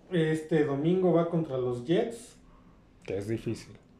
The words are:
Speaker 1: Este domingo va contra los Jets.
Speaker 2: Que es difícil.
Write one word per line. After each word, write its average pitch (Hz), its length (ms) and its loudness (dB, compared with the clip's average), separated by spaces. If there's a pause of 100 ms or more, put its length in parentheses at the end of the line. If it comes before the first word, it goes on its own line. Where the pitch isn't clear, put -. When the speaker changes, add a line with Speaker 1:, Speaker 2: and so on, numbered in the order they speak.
(100)
Speaker 1:
Este 156 540 2
domingo 160 480 2
va 165 160 4
contra 156 300 -2
los 123 260 -4
Jets. - 560 -2 (640)
Speaker 2:
Que 95 140 -6
es 101 100 -6
difícil. 113 460 -6 (240)